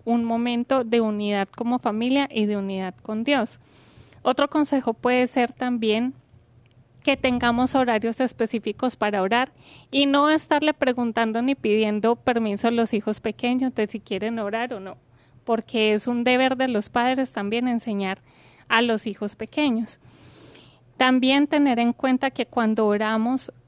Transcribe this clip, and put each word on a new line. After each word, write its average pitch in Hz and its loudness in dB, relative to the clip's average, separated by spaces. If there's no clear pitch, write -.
un 233 2
momento 240 0
de 233 2
unidad 208 0
como 247 -2
familia 247 0
y 220 0
de 208 0
unidad 190 -6
con 220 -6
Dios. 254 0
Otro 262 0
consejo 277 0
puede 247 0
ser 240 0
también 240 -2
que 269 0
tengamos 247 0
horarios 233 0
específicos 233 -2
para 208 -2
orar 233 0
y 277 2
no 285 4
estarle 311 2
preguntando 233 0
ni 269 0
pidiendo 214 2
permiso 226 0
a 233 2
los 233 0
hijos 214 -4
pequeños 247 -2
de 214 -2
si 208 -10
quieren 214 -6
orar 226 -4
o 202 -10
no, 190 -14
porque 220 0
es 208 -2
un 240 -2
deber 254 2
de 262 0
los 220 -2
padres 254 0
también 226 -2
enseñar 202 -4
a 233 2
los 226 0
hijos 208 -8
pequeños. 233 -4
También 254 4
tener 277 2
en 240 2
cuenta 262 0
que 247 -4
cuando 220 0
oramos 220 0